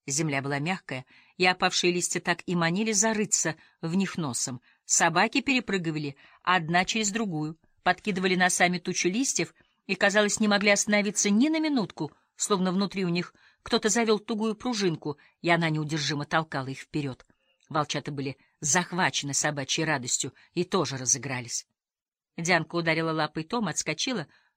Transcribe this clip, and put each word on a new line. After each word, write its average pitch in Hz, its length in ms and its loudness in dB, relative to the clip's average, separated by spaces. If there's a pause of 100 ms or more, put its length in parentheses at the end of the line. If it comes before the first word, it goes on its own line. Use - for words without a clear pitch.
Земля 139 340 -2
была 139 180 -2
мягкая, 143 460 -6 (320)
и 180 80 2
опавшие 180 480 2
листья 175 280 -2
так 175 260 0
и 180 80 0
манили 180 380 2
зарыться 202 640 0 (260)
в 165 120 -4
них 190 240 0
носом. 131 440 -4 (240)
Собаки 185 560 2
перепрыгивали 165 720 -2 (260)
одна 175 440 2
через 214 260 0
другую, 170 480 -4 (240)
подкидывали 185 520 2
носами 180 440 4
тучу 175 300 0
листьев 196 440 -2 (320)
и, 196 100 -2
казалось, 202 440 4
не 214 80 4
могли 202 240 4
остановиться 208 580 2
ни 226 200 4
на 320 100 0
минутку, 254 520 -2 (260)
словно 185 340 0
внутри 190 320 0
у 175 60 0
них 170 240 -2 (300)
кто-то 226 260 0
завёл 220 300 2
тугую 220 360 -2
пружинку, 196 640 -2 (240)
и 165 80 0
она 170 200 2
неудержимо 151 560 -2
толкала 160 420 -2
их 135 120 -8
вперёд. 139 460 -6 (440)
Волчата 147 420 -4
были 139 260 -6 (240)
захвачены 170 720 0
собачьей 147 520 -2
радостью 135 480 -2 (200)
и 175 100 0
тоже 151 340 -2
разыгрались. 127 680 -4 (680)
Дианка 170 400 0
ударила 165 360 0
лапой 156 320 -2
Тома, 208 280 -2
отскочила, 160 560 -4 (300)